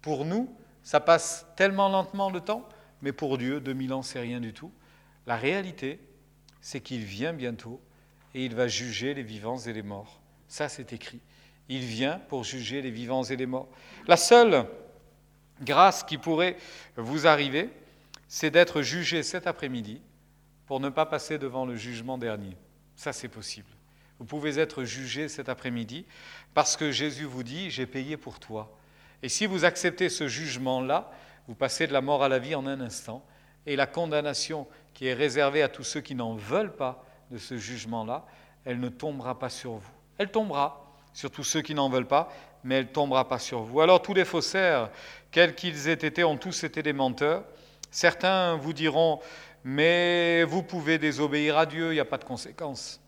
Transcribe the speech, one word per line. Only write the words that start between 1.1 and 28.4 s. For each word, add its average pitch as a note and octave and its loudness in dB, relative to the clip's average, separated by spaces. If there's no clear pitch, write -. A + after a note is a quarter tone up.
tellement G3 4
lentement F#3+ 0
le F3+ -4
temps, G#3+ -6
mais C#3 -4
pour C3 -2
Dieu, C3 -2
deux C3+ -6
mille C3 -4
ans, C3 -4
c'est B2+ -10
rien A#2+ -6
du A2+ -8
tout. D#3 -16
La A#2 0
réalité, D#3+ -2
c'est C3 -10
qu'il A#2+ -8
vient G#2+ -6
bientôt A#2+ -8
et C3 -4
il A#2 -6
va B2 2
juger A#2+ -4
les C3+ -8
vivants G#2+ -6
et A#2 -8
les G#2+ -6
morts. G2+ -12
Ça, D3 -4
c'est - -12
écrit. A#2 -14
Il C3 -6
vient B2 -2
pour C3 -4
juger C3 -8
les B2+ -6
vivants B2 -4
et C3 -4
les B2+ -4
morts. C3 -6
La E3+ 10
seule A3 8
grâce D#3 6
qui D3+ -6
pourrait E3+ 2
vous C#3 -2
arriver, D3 4
c'est - -2
d'être E3 6
jugé D#3+ -2
cet F#3 -4
après-midi B2 -6
pour C3+ -4
ne C#3 -2
pas D#3 2
passer D#3 -4
devant C3 -4
le B2 -6
jugement A#2 -8
dernier. G#2 -6
Ça, - -6
c'est - -10
possible. G#2+ -14
Vous A#2 -14
pouvez D3 -4
être D3+ 0
jugé B2+ -6
cet C3+ -8
après-midi A#2+ -6
parce - 2
que D3+ 0
Jésus C#3 -4
vous B2+ -8
dit, « D#3 -8
J'ai B2+ -4
payé C#3 -8
pour C#3 -16
toi. » A2 -12